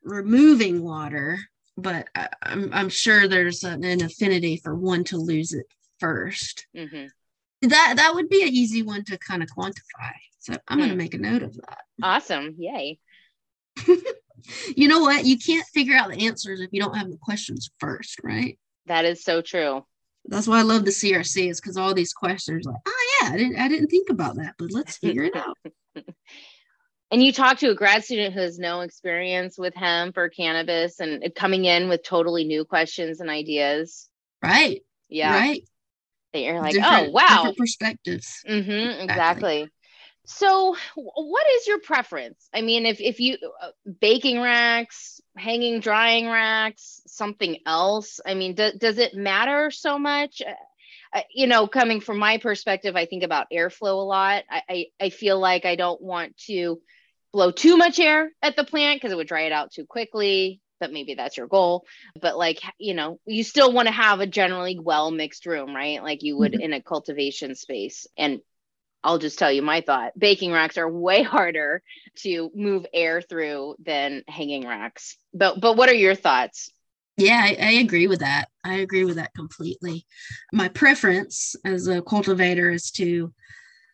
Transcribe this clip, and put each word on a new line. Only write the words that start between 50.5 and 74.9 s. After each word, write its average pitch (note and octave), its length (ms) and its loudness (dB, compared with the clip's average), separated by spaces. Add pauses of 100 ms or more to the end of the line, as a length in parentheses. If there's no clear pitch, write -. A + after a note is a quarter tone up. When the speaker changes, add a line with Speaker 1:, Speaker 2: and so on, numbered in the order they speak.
Speaker 2:
uh, - 40 -2 (100)
you C4 140 2
know, A3+ 220 4
coming A3+ 320 2
from G#3 180 -6
my G#3+ 200 2
perspective, G3+ 580 -4
I E3+ 100 0
think F3+ 160 -8
about D#3+ 300 -2
airflow F3+ 400 -2
a G3 120 -2
lot. G3 460 0
I, - 180 -6
I, F3+ 180 -6 (140)
I F#3+ 100 -2
feel G3 280 0
like F#3 260 2
I F3 120 0
don't F3 260 -2
want F3 340 -8 (120)
to F3 340 -4 (500)
blow F3+ 200 4
too E4 240 8
much E4+ 240 6
air D#4 320 4 (100)
at D4 140 0
the D4 80 2
plant D4 360 0
'cause A3 120 -6
it F3+ 40 -4
would D#3+ 120 -6
dry D#3+ 140 -2
it D#3 100 -2
out D3+ 180 -2
too D3+ 160 -16
quickly, G3 720 -2 (200)
but D3 120 -6
maybe C#3+ 220 -10
that's C3 220 -8
your B2 100 -10
goal. F3+ 380 2 (360)
But, D#3+ 160 -2
like, E3 280 0
h-, F#3+ 140 -10
you G3+ 160 -6
know, D#3+ 320 -6
you A3 180 -4
still C4 280 6
wanna A#3 200 2
have G#3+ 260 4
a G3 80 0
generally F#3 540 -2
well-mixed D#3 640 -2
room, C#3+ 300 -6
right? C#3+ 260 -6
Like D3 220 -8
you D3 140 -4
would B2 140 2
Speaker 1:
Mm-hmm. - 100 -4
Speaker 2:
in D#3+ 100 -4
a C3+ 100 -6
cultivation C#3+ 720 -6
space. - 540 -10 (100)
And C#3+ 220 -2 (640)
I'll E3 140 2
just D3 200 -6
tell D3+ 140 4
you C#3 100 2
my D3+ 200 0
thought. B2+ 360 -2
Baking F#3+ 320 2
racks D#3+ 280 0
are E3 120 0
way F3+ 320 4
harder E3+ 600 0 (380)
to E3 340 -4
move G3+ 380 -2
air E3 280 0
through D3+ 640 -6
than C#3+ 420 -4
hanging C#3+ 400 -8
racks. A2+ 500 -12 (160)